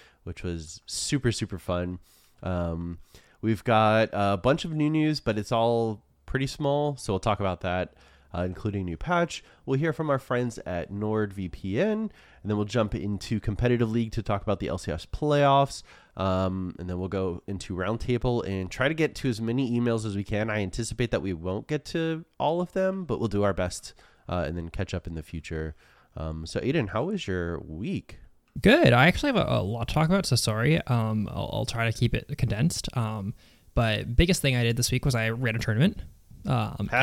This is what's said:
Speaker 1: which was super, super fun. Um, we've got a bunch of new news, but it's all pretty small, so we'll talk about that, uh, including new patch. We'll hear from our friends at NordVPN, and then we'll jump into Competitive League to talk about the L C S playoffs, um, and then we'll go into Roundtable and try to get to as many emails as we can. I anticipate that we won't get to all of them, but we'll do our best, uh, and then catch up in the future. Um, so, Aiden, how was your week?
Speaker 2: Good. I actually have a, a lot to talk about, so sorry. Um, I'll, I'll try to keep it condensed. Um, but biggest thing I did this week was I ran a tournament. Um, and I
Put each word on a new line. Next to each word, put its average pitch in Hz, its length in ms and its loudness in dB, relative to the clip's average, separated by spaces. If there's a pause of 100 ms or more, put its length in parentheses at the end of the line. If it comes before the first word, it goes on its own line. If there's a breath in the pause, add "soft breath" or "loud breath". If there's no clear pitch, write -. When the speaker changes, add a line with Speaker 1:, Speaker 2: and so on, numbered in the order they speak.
(260 loud breath)
Speaker 1:
which - 180 -10
was 85 420 -8
super, - 460 -2
super 101 260 -6
fun. 90 420 -4 (440 soft breath)
Um, 87 540 -4 (440 soft breath)
we've 107 220 0
got 110 480 6
a 101 240 2
bunch 123 300 2
of 165 80 -6
new 151 160 2
news, 156 320 2
but 107 160 0
it's 107 160 -2
all 117 480 2 (240)
pretty 135 220 -2
small, 143 500 0
so - 160 -2
we'll 95 80 0
talk 104 180 2
about 95 220 -2
that, 90 320 -2 (440 soft breath)
uh, 87 40 0
including 95 420 -4
new 85 140 -4
patch. 175 480 0 (200 soft breath)
We'll 135 140 0
hear 156 140 0
from 156 160 -2
our 135 100 2
friends 123 460 -2
at 87 260 -4
NordVPN, 104 1040 -2
and 214 180 -4 (320 soft breath)
then 104 140 0
we'll 104 80 0
jump 110 280 0
into 104 460 -4
Competitive 117 500 2
League 113 220 0
to 117 100 -4
talk 101 200 -2
about 101 180 0
the 92 80 -4
L 82 100 -2
C - 140 -6
S 80 140 -6
playoffs, 143 800 4 (340 loud breath)
um, 92 640 0
and 90 100 -8
then 90 100 -4
we'll 92 80 -4
go 92 400 -2
into 98 260 -8
Roundtable 117 720 0
and 92 240 -4
try 131 200 -2
to 160 40 0
get 160 220 0
to - 140 -2
as 107 100 -2
many 117 400 0
emails 117 260 2
as 101 120 -4
we 101 80 -4
can. 110 240 0
I 107 120 0
anticipate 113 500 -4
that 87 100 0
we 92 100 -2
won't 92 360 -4
get 151 180 -4
to 165 400 -4 (120)
all 156 220 0
of 180 140 -4
them, 190 320 -2
but 117 140 -2
we'll 113 100 0
do 101 140 2
our 101 100 2
best, 90 400 -6 (340 soft breath)
uh, 87 180 -2
and 80 120 -4
then 85 120 -8
catch - 240 -4
up 90 140 -6
in 85 80 -8
the 78 80 -8
future. 78 520 -8 (420 soft breath)
Um, 80 280 -6
so, - 140 -4
Aiden, 151 300 0
how 107 160 -2
was 196 220 -4
your 85 320 -2
week? 82 580 -8 (440)
Speaker 2:
Good. 302 320 8
I 127 140 8
actually 277 260 2
have 196 140 2
a, 120 120 2
a - 20 2
lot 113 260 -4
to - 60 -4
talk 156 160 4
about, 190 160 4
so 131 100 2
sorry. 117 520 2
Um, 110 440 0
I'll, - 220 -4
I'll 110 120 0
try 117 240 -2
to 113 80 -2
keep 120 180 2
it - 220 -6
condensed. 117 600 0
Um, 110 360 -2 (420 soft breath)
but 117 400 0
biggest 170 260 6
thing 135 140 4
I 120 80 2
did 117 140 2
this 123 140 0
week 123 140 0
was 131 100 2
I 113 140 0
ran 117 260 0
a 113 40 -2
tournament. 127 420 2 (460)
Um, 117 320 0
and 101 120 -4
I 117 100 2